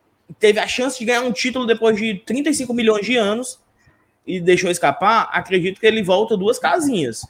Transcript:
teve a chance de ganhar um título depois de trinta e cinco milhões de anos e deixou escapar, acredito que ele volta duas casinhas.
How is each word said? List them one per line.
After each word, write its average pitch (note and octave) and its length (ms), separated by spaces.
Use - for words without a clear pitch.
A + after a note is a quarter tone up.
teve G#3 200
a A2 80
chance C4 320
de A#3 80
ganhar A#3+ 160
um B3+ 100
título B3+ 340
depois A3 300
de A3 180
trinta C#4+ 240
e - 40
cinco A#3+ 200
milhões A3 320
de B3 100
anos A3 420
e F3+ 120
deixou F3 320
escapar, F3 640
acredito F#3 480
que A3 60
ele A3 160
volta G3 340
duas G3+ 220
casinhas. G#3+ 720